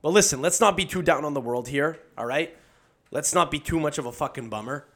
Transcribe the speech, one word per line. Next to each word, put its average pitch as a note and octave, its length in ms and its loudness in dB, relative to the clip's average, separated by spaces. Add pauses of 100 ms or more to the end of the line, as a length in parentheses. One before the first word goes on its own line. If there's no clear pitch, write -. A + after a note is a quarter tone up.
But D3+ 80 0
listen, E3+ 320 4
let's F3 180 0
not G3+ 160 6
be F#3 80 0
too F3+ 160 -4
down D3+ 240 2
on D3 80 -4
the C#3 80 -2
world A#2+ 280 -4
here, C#3+ 320 -2 (180)
all A#2 80 -4
right? D3+ 280 -2 (560)
Let's D3 240 -2
not E3+ 160 4
be D3 80 -2
too E3 200 -4
much D3+ 200 0
of C3+ 80 -4
a A#2+ 60 -8
fucking B2+ 360 -6
bummer. A2 480 -8